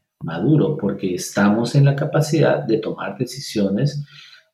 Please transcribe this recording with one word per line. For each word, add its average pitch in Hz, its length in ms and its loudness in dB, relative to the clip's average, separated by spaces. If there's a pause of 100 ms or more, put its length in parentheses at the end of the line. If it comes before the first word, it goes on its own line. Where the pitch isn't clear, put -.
(200)
maduro, 110 580 0
porque 98 360 -4
estamos 104 600 0
en 139 100 6
la 143 100 4
capacidad - 680 2
de 110 160 2
tomar - 380 -8
decisiones 110 840 -2 (500)